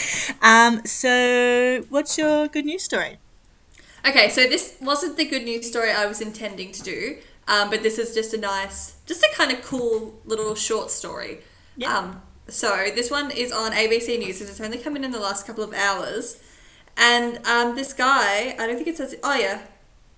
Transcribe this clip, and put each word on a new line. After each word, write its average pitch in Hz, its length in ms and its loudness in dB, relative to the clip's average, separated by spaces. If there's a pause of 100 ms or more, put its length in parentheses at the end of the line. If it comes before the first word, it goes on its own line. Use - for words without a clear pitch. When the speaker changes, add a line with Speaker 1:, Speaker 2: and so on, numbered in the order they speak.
(420)
Speaker 1:
Um, 226 440 8
so 247 1040 2
what's 294 260 -2
your 302 320 2
good 294 160 -4
news 320 200 -6
story? 175 340 -4 (880)
Speaker 2:
Okay, 254 240 6
so 262 120 6
this 294 380 4
wasn't 285 360 -2
the 320 100 0
good 262 180 -4
news 233 240 -6
story 226 220 0
I 208 160 0
was 208 140 -4
intending 202 520 -10
to - 100 -12
do, 196 360 -8 (300)
um, 208 220 2
but 220 120 -2
this 220 160 4
is 226 160 -2
just 220 200 0
a 220 40 -6
nice, 196 680 -2
just - 180 0
a 605 120 6
kind 294 160 0
of 247 120 -6
cool 226 640 -4
little 214 300 -4
short 220 360 -4
story. - 480 -2 (380)
Speaker 1:
Yeah. 247 220 -2
Speaker 2:
Um, 185 240 -8 (240)
so - 220 4 (260)
this 240 160 0
one 285 200 -4
is 240 220 0
on 220 220 -2
A 220 140 2
B 233 120 2
C 240 160 -2
News, 190 240 -6
and 202 80 -8
it's 202 120 -12
only 220 180 -8
come 294 180 -8
in 269 80 -6
in 262 60 -6
the 240 100 -8
last 202 260 -4
couple 214 180 -10
of 208 100 -10
hours. 196 680 -2 (560)
And, 240 500 4
um, 240 280 2
this 269 180 -2
guy, 247 680 2
I 226 80 -2
don't 240 100 -2
think 294 120 -6
it 330 80 -6
says, 269 260 -6
oh 277 120 -2
yeah, 208 280 -2 (560)